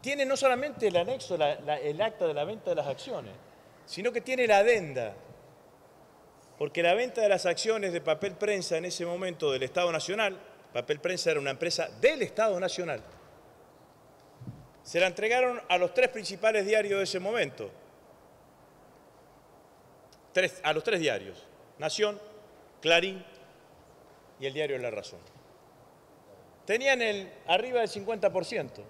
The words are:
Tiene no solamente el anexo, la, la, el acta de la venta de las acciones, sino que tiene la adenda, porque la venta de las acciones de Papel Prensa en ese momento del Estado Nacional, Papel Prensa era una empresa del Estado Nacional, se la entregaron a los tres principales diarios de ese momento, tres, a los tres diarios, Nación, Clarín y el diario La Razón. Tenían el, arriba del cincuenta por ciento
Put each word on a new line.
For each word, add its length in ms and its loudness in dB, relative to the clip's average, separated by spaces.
Tiene 220 -2
no 120 0
solamente 500 2
el 100 2
anexo, 400 -2
la, 200 2
la, 240 -2
el 200 -4
acta 260 0
de 60 0
la 120 -2
venta 260 -6
de 60 0
las 100 -2
acciones, 460 -8
sino 280 -4
que 80 -4
tiene 260 0
la 120 8
adenda, 540 2
porque 280 -2
la 100 6
venta 260 -2
de 80 4
las 180 4
acciones 460 0
de 80 -2
Papel 340 -2
Prensa 420 -2
en 80 -4
ese 200 -6
momento 460 -2
del 140 0
Estado 260 0
Nacional, 480 -2
Papel 280 -2
Prensa 320 0
era 80 0
una 100 -2
empresa 380 -2
del 220 4
Estado 380 0
Nacional, 420 -4
se 160 0
la 80 6
entregaron 600 2
a 80 4
los 160 2
tres 180 6
principales 540 0
diarios 340 2
de 60 2
ese 140 -4
momento, 500 -2
tres, 300 0
a 100 2
los 120 -2
tres 160 0
diarios, 440 -2
Nación, 420 -2
Clarín 420 4
y 80 -8
el 80 -4
diario 240 -2
La 140 -4
Razón. 280 -10
Tenían 380 2
el, 280 -2
arriba 320 2
del 80 2
cincuenta 440 0
por 120 -2
ciento 460 -6